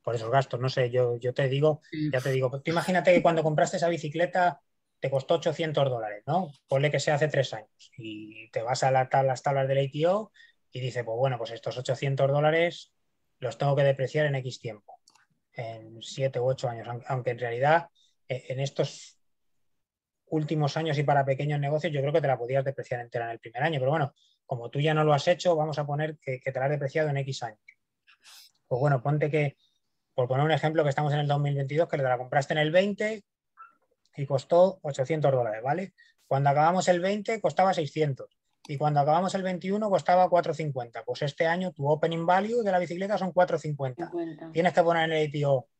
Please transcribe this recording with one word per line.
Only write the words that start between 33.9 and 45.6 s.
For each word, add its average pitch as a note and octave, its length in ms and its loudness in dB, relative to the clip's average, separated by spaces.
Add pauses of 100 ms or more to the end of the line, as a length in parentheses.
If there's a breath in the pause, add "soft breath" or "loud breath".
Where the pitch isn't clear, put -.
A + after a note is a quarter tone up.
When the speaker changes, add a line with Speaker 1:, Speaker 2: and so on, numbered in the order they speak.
Speaker 1:
y C#3+ 100 -6
costó E3+ 560 4
ochocientos C#3+ 480 0
dólares, A2+ 320 0
¿vale? E3 320 -4 (320 soft breath)
Cuando C#3 240 2
acabamos D#3+ 380 4
el F3 120 4
veinte G#3 400 -2
costaba F#3 320 2
seiscientos D3+ 640 -4 (280)
y D3+ 100 -8
cuando D3 240 2
acabamos D#3+ 360 2
el F#3 80 -2
veintiuno F#3 440 -2
costaba F3+ 400 4
cuatro E3+ 240 2
cincuenta. C3 520 -6
Pues - 180 -6
este D3+ 240 -2
año F3+ 260 0
tu C#3+ 160 -4
opening E3 380 0
value G#3 360 2
de G3+ 100 0
la F3+ 80 2
bicicleta F#3 380 -4
son F3+ 140 -4
cuatro F3 240 2
cincuenta. C#3+ 500 -6
Speaker 3:
Cincuenta. E3 460 -8
Speaker 1:
Tienes E3+ 200 2
que F3+ 100 4
poner E3 220 4
en D#3+ 80 0
el D#3 160 2
A - 20 -4
T D3 160 -2
O C3+ 220 2 (100)